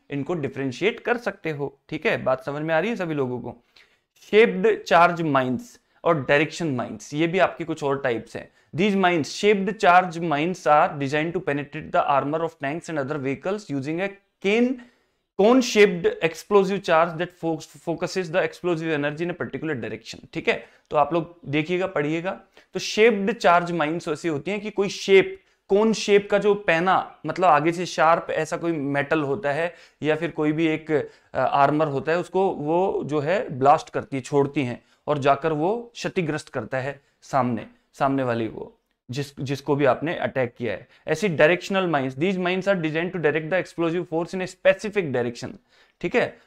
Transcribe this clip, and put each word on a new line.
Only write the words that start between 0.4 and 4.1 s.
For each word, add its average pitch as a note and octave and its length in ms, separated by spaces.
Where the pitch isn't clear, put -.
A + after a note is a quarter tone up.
कर A#3+ 180
सकते - 320
हो, C#3+ 300
ठीक D3+ 160
है। D#3 180
बात C3 220
समझ D3 160
में D#3+ 140
आ D#3+ 40
रही G3 100
है A#3+ 60
सभी F3 180
लोगों B2+ 260
को? A#2+ 160